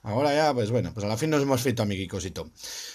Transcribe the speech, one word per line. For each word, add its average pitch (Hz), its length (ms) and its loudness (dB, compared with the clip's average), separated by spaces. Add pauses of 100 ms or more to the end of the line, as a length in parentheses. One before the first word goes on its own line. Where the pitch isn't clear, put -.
Ahora 135 300 2
ya, 151 200 4
pues 117 180 0
bueno, 90 220 0
pues 101 120 -6
a 104 40 0
la 113 80 -2
fin 156 140 0
nos 147 100 4
hemos 139 180 2
feito 120 240 0
amiguicos 95 400 -2
y 92 80 -6
todo. 78 180 -10 (460)